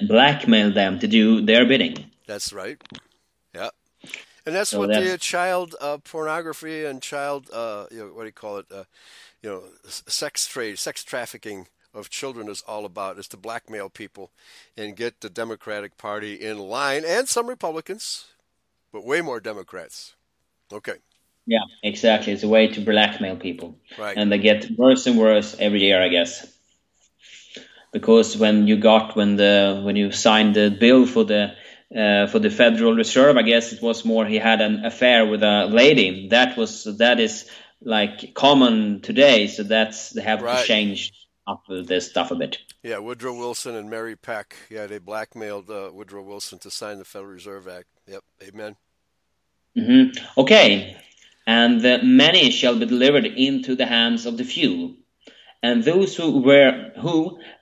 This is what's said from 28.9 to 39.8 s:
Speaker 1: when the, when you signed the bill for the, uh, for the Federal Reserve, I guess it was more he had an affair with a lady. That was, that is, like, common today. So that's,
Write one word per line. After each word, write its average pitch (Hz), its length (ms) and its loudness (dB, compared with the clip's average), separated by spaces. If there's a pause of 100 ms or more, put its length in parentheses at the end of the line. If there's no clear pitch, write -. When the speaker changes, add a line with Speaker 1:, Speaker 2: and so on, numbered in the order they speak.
Speaker 1:
when 101 180 0
the, 101 480 4
when 101 140 -2
you 101 140 0
signed 107 440 4
the 104 160 4
bill 123 340 6
for 113 200 2
the, 104 280 -2 (400)
uh, 107 340 2
for 113 120 0
the 104 100 2
Federal 113 460 4
Reserve, 127 400 4
I 120 60 4
guess 113 320 2
it - 80 -16
was 117 240 -4
more 113 200 0
he 107 120 -2
had 110 240 2
an 107 240 -2
affair 117 400 2
with 107 180 -2
a 104 220 2
lady. 104 640 2
That 127 280 2
was, 110 280 -6 (140)
that 117 200 2
is, 107 300 -6 (320)
like, 107 520 -4
common 113 680 2
today. 117 460 4
So - 160 -8
that's, 110 480 -2